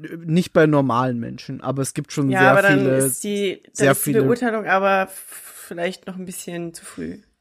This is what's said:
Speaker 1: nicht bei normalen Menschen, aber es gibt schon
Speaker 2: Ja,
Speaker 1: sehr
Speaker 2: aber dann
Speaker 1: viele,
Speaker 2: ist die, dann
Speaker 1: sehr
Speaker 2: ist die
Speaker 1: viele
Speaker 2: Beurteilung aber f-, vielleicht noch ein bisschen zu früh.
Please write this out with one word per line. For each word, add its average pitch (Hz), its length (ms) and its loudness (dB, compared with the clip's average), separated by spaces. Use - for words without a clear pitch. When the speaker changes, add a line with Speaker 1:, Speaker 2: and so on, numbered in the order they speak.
Speaker 1:
nicht 170 300 0
bei 160 120 6
normalen 131 520 2
Menschen, 127 420 -10
aber 135 220 -4
es 131 120 -4
gibt - 180 -8
schon 139 180 0
Speaker 2:
Ja, 127 100 0
Speaker 1:
sehr 190 120 6
Speaker 2:
aber 196 100 4
dann 196 160 4
Speaker 1:
viele, 131 200 2
Speaker 2:
ist 135 260 -2
die, 202 400 -4
dann - 100 -20
Speaker 1:
sehr 139 180 4
Speaker 2:
ist 135 60 2
die - 60 -4
Speaker 1:
viele 147 180 2
Speaker 2:
Beurteilung 226 440 0
aber 190 440 2
f-, - 560 -20
vielleicht 180 400 -8
noch 180 100 -10
ein 185 80 -10
bisschen 170 480 -10
zu - 120 -20
früh. 175 340 -12